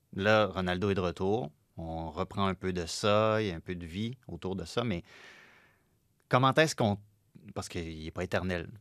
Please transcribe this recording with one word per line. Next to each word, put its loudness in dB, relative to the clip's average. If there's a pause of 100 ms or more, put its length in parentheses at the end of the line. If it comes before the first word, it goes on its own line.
(140)
Là, 6
Ronaldo 0
est 2
de 0
retour, 0 (260)
on -6
reprend -2
un 0
peu -4
de -4
ça, 2
il 0
y -2
a -4
un -8
peu -8
de -10
vie -6 (120)
autour -6
de -6
ça, -2
mais -2 (1300)
comment 4
est-ce 4
qu'on, 2 (560)
parce -8
qu'il -8
est -8
pas -4
éternel, -2 (120)